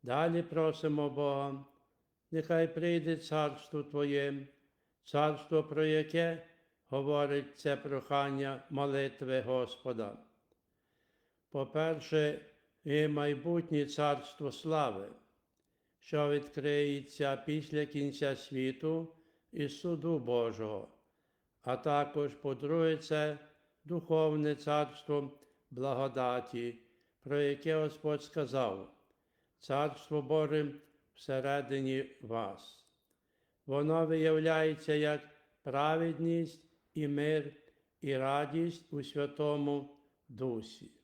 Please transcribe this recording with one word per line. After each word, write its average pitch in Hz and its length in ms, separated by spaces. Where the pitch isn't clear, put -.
Далі 165 400
просимо 156 680
Бога: 139 540
"Нехай 165 440
прийде 165 420
царство 151 680
Твоє", 143 640
царство, 151 600
про 156 220
яке 160 600
говорить 143 720
це 143 180
прохання 139 960
молитви 135 680
Господа. 120 760
По-перше, 151 920
є 151 240
майбутнє 147 800
царство 143 680
слави, 127 560
що 147 320
відкриється 143 1080
після 151 500
кінця 143 500
світу 156 760
і 143 160
суду 165 500
Божого, 113 680
а 127 140
також, 147 580
по-друге, 151 600
це 151 420
духовне 156 680
царство 147 840
благодаті, 123 1080
про 143 180
яке 143 360
Господь 151 460
сказав: 120 720
"Царство 143 640
Боже 151 520
всередині 135 960
вас". 110 640
Воно 156 400
виявляється 160 880
як 151 260
праведність 165 1000
і 151 140
мир, 147 440
і 135 160
радість 147 760
у 143 100
Святому 143 920
Дусі. 117 640